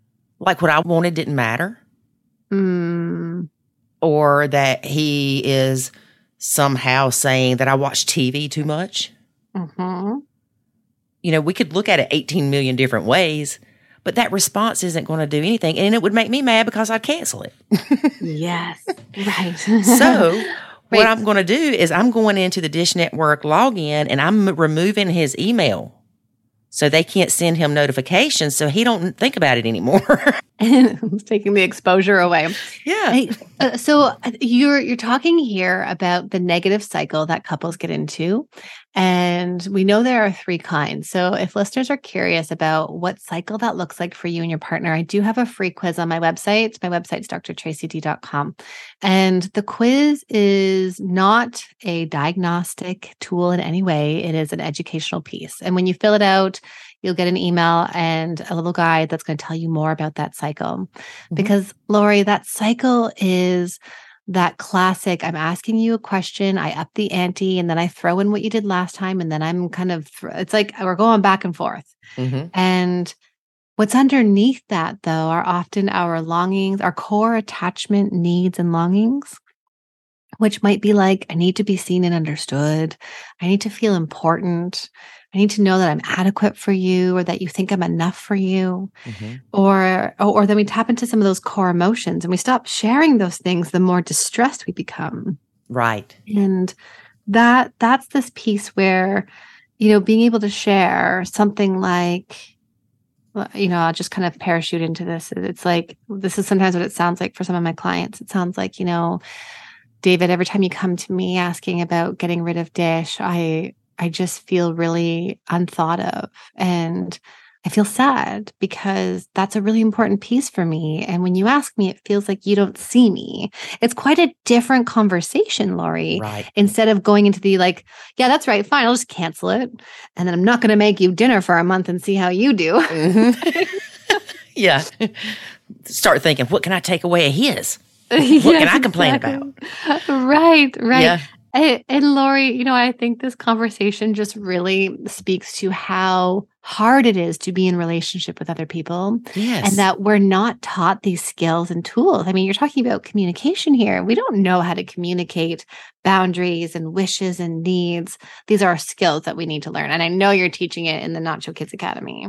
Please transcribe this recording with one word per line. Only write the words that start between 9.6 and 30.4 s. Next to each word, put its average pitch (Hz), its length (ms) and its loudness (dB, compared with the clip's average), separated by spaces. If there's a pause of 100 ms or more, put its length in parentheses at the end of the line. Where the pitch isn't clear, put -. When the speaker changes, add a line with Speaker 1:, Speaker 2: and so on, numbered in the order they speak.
Speaker 1:
You 170 100 -2
know, 156 80 2
we 156 120 -2
could 151 220 -4
look 202 140 -2
at 160 120 4
it 123 100 0
eighteen 156 400 -2
million 135 260 0
different 123 280 0
ways, 151 540 0 (460)
but 254 100 -4
that 233 180 0
response 202 500 -2
isn't 165 220 -4
gonna 160 220 -4
do 147 120 -2
anything. 170 400 -2
And 202 160 2
it 226 80 0
would 196 120 0
make 220 160 0
me 262 120 0
mad 233 240 4
because 220 240 -4
I'd 226 120 -2
cancel - 400 -4
it. - 120 -16 (160)
<laughs> - 520 0
Speaker 2:
Yes, 170 560 -6 (380)
right. 190 400 -4
<laughs> 208 280 2
Speaker 1:
So 226 580 6 (480)
what 220 140 6
Speaker 2:
Right. - 20 6
Speaker 1:
I'm 220 180 2
gonna 202 200 2
do 180 100 2
is 262 380 2
I'm 202 180 4
going 220 260 2
into 185 240 0
the 160 80 -4
Dish 165 280 -2
Network 156 480 0
login 156 680 0
and 135 100 0
I'm 196 360 2
removing 170 540 2
his 165 280 0
email 147 560 0 (760)
so - 200 0
they 156 160 2
can't - 280 0
send 170 240 0
him 156 180 0
notifications 147 840 0
so 151 120 0
he 170 160 0
don't 185 320 -2
think 262 200 -2
about 143 220 2
it 113 80 -2
anymore. 127 760 2